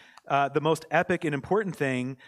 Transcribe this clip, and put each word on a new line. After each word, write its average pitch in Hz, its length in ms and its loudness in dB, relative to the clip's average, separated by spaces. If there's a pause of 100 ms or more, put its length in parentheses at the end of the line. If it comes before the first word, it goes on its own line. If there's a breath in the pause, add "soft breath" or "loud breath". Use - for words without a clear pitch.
(280 loud breath)
uh, 143 200 2
the 143 140 0
most 156 280 0
epic 175 360 2
and 147 100 0
important 185 400 0
thing 131 400 -2 (120 loud breath)